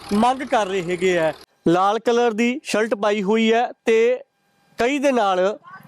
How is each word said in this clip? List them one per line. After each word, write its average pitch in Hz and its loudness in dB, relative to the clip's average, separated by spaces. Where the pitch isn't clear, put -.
ਮੰਗ 247 2
ਕਰ 240 0
ਰਹੇ 190 -4
ਹੈਗੇ 180 -2
ਆ। 160 0
ਲਾਲ 190 2
ਕਲਰ 240 0
ਦੀ 240 -2
ਸ਼ਰਟ 220 -2
ਪਾਈ 208 -2
ਹੋਈ 220 2
ਹੈ 240 0
ਤੇ 233 2
ਕਈ 262 0
ਦੇ 277 2
ਨਾਲ 202 0